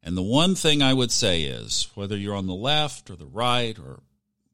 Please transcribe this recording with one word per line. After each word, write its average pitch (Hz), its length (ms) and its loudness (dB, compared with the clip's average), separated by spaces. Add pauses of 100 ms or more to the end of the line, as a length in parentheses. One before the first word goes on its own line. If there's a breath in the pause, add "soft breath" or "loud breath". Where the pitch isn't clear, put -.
And 90 140 -4
the 92 60 0
one 156 320 4
thing 151 260 2
I 131 120 4
would 127 180 2
say 87 320 2
is, 58 520 -4
whether 101 220 -4
you're 101 180 -4
on 95 120 -2
the 92 60 -2
left 139 560 -2
or 98 60 -12
the 80 100 -18
right 120 520 0
or 65 240 -16 (520)